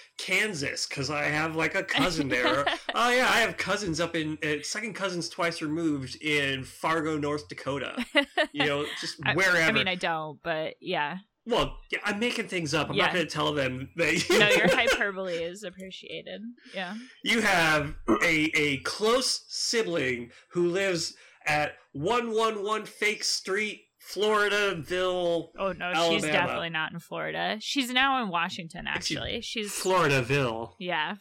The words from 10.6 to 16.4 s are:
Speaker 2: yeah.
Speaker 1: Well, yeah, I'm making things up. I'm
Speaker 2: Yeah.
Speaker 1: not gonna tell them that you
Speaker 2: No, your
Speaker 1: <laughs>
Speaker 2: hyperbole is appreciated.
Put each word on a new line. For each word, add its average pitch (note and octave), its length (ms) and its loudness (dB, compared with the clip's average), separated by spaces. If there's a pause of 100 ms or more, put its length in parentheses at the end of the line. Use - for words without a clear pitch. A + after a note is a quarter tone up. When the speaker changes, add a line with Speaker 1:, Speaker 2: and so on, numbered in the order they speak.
Speaker 2:
yeah. E3 380 -2 (280)
Speaker 1:
Well, G#3 320 0 (120)
yeah, F3+ 140 -4
I'm G3+ 160 -2
making A#3 280 -2
things E3+ 260 -2
up. D3 160 0
I'm C#3+ 60 -2
Speaker 2:
Yeah. F#3+ 100 4
Speaker 1:
not D3+ 60 2
gonna E3 140 2
tell D3+ 260 0
them C3 440 -2
that E3 320 2
you F4 100 6
Speaker 2:
No, - 100 6
your - 200 4
Speaker 1:
<laughs> - 60 6
Speaker 2:
hyperbole G3 680 0
is F3+ 220 -8
appreciated. F#3 760 -14 (320)